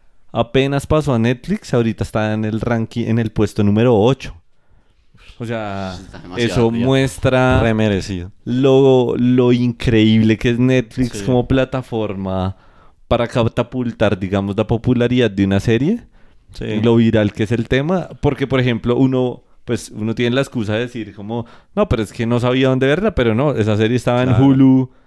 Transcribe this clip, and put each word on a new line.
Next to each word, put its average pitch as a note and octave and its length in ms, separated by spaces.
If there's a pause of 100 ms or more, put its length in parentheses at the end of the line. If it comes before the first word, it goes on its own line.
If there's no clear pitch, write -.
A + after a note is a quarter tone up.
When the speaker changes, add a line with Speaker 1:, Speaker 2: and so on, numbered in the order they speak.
(320)
Speaker 1:
Apenas C3+ 540
pasó D3 260
a A#2 60
Netflix, B2+ 560
ahorita A2+ 300
está G#2+ 300
en A2 100
el G#2+ 160
ranking, A2+ 460
en A2+ 120
el A2 140
puesto G#2 320
número G#2+ 360
ocho. B2+ 360 (1000)
O A#2 80
sea, G2 540
Speaker 2:
Está F#2 180
demasiado A2+ 420
Speaker 1:
eso A2+ 80
Speaker 2:
arriba. A#2 180
Speaker 1:
muestra C3 760
Speaker 3:
Re A2+ 120
merecido. G2+ 560 (140)
Speaker 1:
lo, C3 720
lo B2 360
increíble A2 840
que A#2+ 140
es A#2+ 80
Netflix B2+ 600
Speaker 3:
Sí. G2 60
Speaker 1:
como B2 240
plataforma G2+ 1080 (520)
para A#2 180
catapultar, A2+ 920
digamos, G2 380
la G#2+ 100
popularidad A#2+ 640
de G2 140
una G2 140
serie, C#3 460 (480)
Speaker 3:
Sí. A2 300
Speaker 1:
lo A#2 140
viral A2 360
que A2 120
es G2+ 80
el A2+ 160
tema, D#3 420 (100)
porque, C3+ 260
por C3 140
ejemplo, A#2+ 360
uno, B2+ 460 (220)
pues, - 260
uno A2 240
tiene A#2+ 220
la C#3 60
excusa A2 320
de A2 60
decir A#2 340
como, A2+ 320 (280)
"No, G#3 140
pero A2+ 140
es G2 100
que A#2 140
no A#2+ 120
sabía C3 300
dónde C3 180
verla", F#3 280
pero A#2 200
no, C#3 220
esa G#2+ 200
serie A2+ 200
estaba B2 260
en B2+ 80
Speaker 3:
Claro. C3 140
Speaker 1:
Hulu, C3 460 (160)